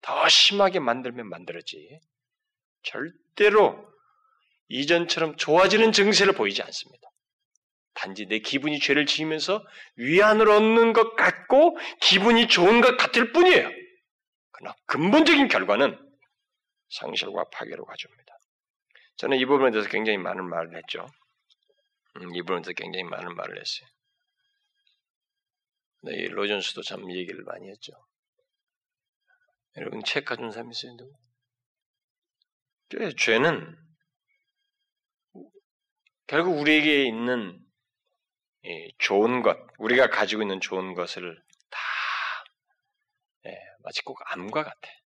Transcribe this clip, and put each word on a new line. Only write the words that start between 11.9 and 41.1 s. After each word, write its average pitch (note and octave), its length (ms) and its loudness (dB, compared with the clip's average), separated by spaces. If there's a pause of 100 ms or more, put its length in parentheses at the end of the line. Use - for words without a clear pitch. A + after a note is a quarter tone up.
기분이 A#3 460 4
좋은 G3 340 6
것 B3 160 4
같을 - 340 2
뿐이에요. F4 380 6 (840)
그러나 - 240 -18 (120)
근본적인 C#4+ 600 4
결과는 - 520 2 (920)
상실과 - 640 -8
파괴로 - 340 -12
가져옵니다. - 480 -20 (840)
저는 C3+ 200 -2
이 C3 80 0
부분에 C3 260 4
대해서 G#2 180 -2
굉장히 G#2+ 280 -2
많은 F#2 320 -6
말을 E2 280 -8
했죠. - 300 -14 (1080)
음, F2+ 180 -14
이 F2 60 -6
부분에 F2 200 -4
대해서 F2+ 120 -12
굉장히 F2+ 300 -10
많은 F2+ 320 -12
말을 - 240 -12
했어요. - 280 -12 (2250)
네, - 140 -12
이 F2+ 120 -8
로전스도 G2+ 540 -6
참 F#2+ 300 -14
얘기를 F2+ 320 -12
많이 F#2 260 -16
했죠. - 240 -20 (1800)
여러분 - 260 -12
책 C#3+ 220 -6
가진 A#2 260 -10
사람 A#2 200 -14
있어요? A#2+ 260 -14
누구? C3+ 160 -20 (1800)
죄-, F3+ 240 -8
죄는 B2 580 -2 (2500)
결국 E3 320 0
우리에게 D3 460 2
있는 A#2 540 -4 (1040)
이 E2+ 360 -14
좋은 A2+ 420 0
것, F#2 160 0 (220)
우리가 A#2+ 300 2
가지고 G#2+ 320 -4
있는 F#2+ 200 -6
좋은 F#2 320 -8
것을 F2 500 -12 (260)